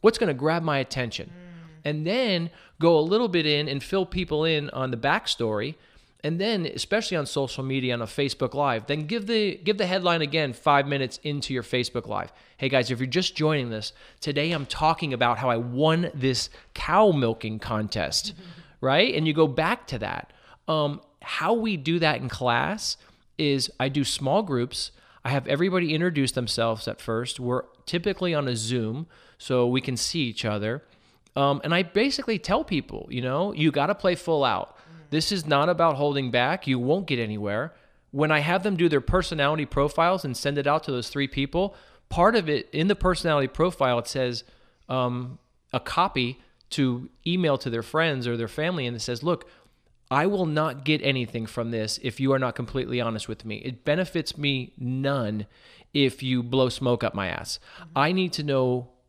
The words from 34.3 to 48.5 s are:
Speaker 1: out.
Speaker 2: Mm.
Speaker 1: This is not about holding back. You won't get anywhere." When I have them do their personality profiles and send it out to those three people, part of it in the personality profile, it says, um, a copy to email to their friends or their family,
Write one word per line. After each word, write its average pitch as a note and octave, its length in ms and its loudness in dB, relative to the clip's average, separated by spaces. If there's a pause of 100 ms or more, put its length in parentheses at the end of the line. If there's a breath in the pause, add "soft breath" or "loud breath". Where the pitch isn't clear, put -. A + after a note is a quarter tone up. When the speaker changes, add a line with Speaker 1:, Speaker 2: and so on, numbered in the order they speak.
Speaker 1:
out. G2 320 0
Speaker 2:
Mm. - 60 -20 (300 loud breath)
Speaker 1:
This D#3 200 0
is F3+ 140 -2
not D3+ 240 4
about E3 260 4
holding C#3 360 0
back. B2+ 340 2
You C3 140 2
won't D#3 260 2
get C#3 140 -2
anywhere." G#2+ 540 -4 (380 soft breath)
When D3+ 200 2
I D3+ 80 4
have F3 240 0
them G3+ 140 0
do E3+ 120 4
their C#3+ 120 2
personality D#3 640 0
profiles E3 600 0
and B2+ 100 -4
send C#3+ 220 -2
it C#3 80 0
out D3 200 2
to D3 60 -6
those B2 180 -4
three C#3 180 -2
people, E3+ 480 -2 (340 loud breath)
part G3+ 260 4
of F3 140 2
it C#3+ 240 0
in D#3+ 140 2
the G3+ 80 4
personality D#3 520 2
profile, C3+ 520 2
it A#2 80 -6
says, B2 360 -2 (460 soft breath)
um, B2 480 -2 (360)
a C3 60 0
copy C#3 600 0 (320 soft breath)
to B2+ 380 0 (180)
email E3 320 2
to C3+ 100 -6
their A2+ 140 -2
friends D#3 440 0
or A#2+ 100 0
their A2+ 100 -2
family, D3+ 400 -2